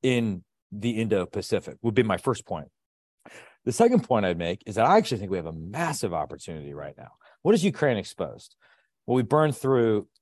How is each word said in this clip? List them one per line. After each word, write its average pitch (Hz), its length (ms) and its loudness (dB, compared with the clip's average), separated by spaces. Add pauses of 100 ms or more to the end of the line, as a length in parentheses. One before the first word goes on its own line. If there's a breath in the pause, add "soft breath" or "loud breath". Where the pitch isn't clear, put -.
in 117 420 0 (280)
the 107 280 -4
Indo-Pacific, 101 840 -2
would 113 100 0
be 123 80 4
my 107 160 2
first - 300 -4
point. 76 220 -8 (960 loud breath)
The 127 60 -2
second 233 320 4
point 107 220 2
I'd 87 120 0
make 85 280 -4
is 104 100 -8
that 110 100 4
I 185 120 6
actually 131 220 0
think 95 120 -6
we 95 60 -2
have 80 80 -6
a 82 80 -8
massive 104 600 -6
opportunity 76 600 -8
right 71 240 -14
now. - 140 -20 (320 soft breath)
What 196 120 6
is 170 80 0
Ukraine 147 320 0
exposed? - 640 -8 (480)
Well, 120 100 0
we 127 80 2
burned 151 320 2
through, 117 540 2 (120)